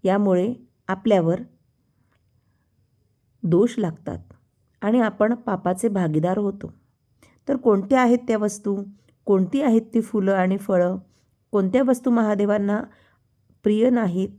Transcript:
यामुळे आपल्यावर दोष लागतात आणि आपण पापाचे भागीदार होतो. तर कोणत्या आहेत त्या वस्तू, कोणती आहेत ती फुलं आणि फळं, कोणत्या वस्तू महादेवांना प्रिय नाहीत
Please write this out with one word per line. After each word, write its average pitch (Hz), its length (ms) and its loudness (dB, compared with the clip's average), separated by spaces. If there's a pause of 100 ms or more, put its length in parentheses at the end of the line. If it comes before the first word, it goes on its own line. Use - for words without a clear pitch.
यामुळे 196 500 0 (340)
आपल्यावर 185 520 0 (2000)
दोष 202 360 2
लागतात 160 400 -6 (640)
आणि 220 180 0
आपण 214 340 0
पापाचे 185 540 -4
भागीदार 180 500 0
होतो. 196 340 -6 (760)
तर 277 80 -2
कोणत्या 226 460 2
आहेत 240 160 4 (100)
त्या 220 100 0
वस्तू, 202 460 -4 (400)
कोणती 196 380 0
आहेत 226 200 4 (120)
ती 233 60 2
फुलं 202 320 -2
आणि 190 240 0
फळं, 185 420 0 (540)
कोणत्या 202 300 2
वस्तू 247 280 0
महादेवांना 208 720 0 (800)
प्रिय 220 280 2
नाहीत 196 380 0 (100)